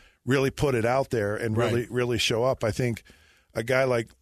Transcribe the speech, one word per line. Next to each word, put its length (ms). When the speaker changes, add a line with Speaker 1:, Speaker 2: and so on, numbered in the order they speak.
Speaker 1:
really 260
put 240
it 100
out 260
there 240
and 220
really, 240
Speaker 2:
Right. 100
Speaker 1:
really 280
show 260
up? 180
I 80
think 320
a 80
guy 220
like, 260